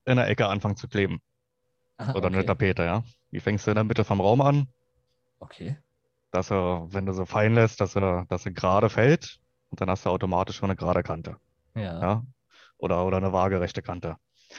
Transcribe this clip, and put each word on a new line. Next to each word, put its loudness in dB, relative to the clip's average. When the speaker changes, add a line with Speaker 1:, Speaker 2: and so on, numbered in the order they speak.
Speaker 1:
in 4
der 4
Ecke 2
anfangen -2
zu -12
kleben. 0
Speaker 2:
Aha, -4
Speaker 1:
Oder 0
eine 0
Speaker 2:
okay. 0
Speaker 1:
Tapete, 0
ja. 0
Die -8
fängst -2
du 4
in 2
der 4
Mitte 0
vom 0
Raum 4
an. 4
Speaker 2:
Okay. -10
Speaker 1:
Dass -2
er, -2
wenn -4
du -2
so -4
fein 2
lässt, 4
dass -2
er, 0
dass -6
er -6
gerade 2
fällt 0
und -8
dann -2
hast -2
du 0
automatisch 0
schon -2
eine -2
gerade 0
Kante. -8
Speaker 2:
Ja. -6
Speaker 1:
Ja? 0
Oder, 0
oder 2
eine 0
waagerechte 0
Kante. -8